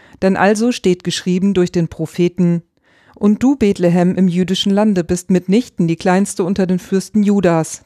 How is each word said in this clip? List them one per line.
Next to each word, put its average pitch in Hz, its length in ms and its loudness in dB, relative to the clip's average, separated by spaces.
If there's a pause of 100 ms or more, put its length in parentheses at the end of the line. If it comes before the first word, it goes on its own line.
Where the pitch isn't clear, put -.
(220)
denn 190 120 2
also 214 380 2
steht 180 320 -2
geschrieben 185 480 -2
durch 180 200 0
den 170 160 -2
Propheten: 175 760 -2 (520)
Und 208 280 0
du, 269 120 2
Bethlehem 180 600 2
im 190 140 2
jüdischen 185 440 -2
Lande, 196 320 0
bist - 260 -6
mitnichten 185 560 0
die 165 100 -2
kleinste 190 460 -2
unter 185 240 -2
den 180 120 -2
Fürsten 196 440 -2
Judas, 180 640 0